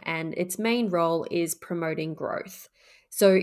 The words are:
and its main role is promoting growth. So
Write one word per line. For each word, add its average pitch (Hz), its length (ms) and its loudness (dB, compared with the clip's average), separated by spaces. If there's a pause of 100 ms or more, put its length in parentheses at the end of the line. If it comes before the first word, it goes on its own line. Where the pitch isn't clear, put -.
and 160 320 -6
its 180 240 -4
main 233 300 0
role 165 400 2
is 170 260 0
promoting 160 600 -4
growth. - 540 -8 (400)
So 190 340 6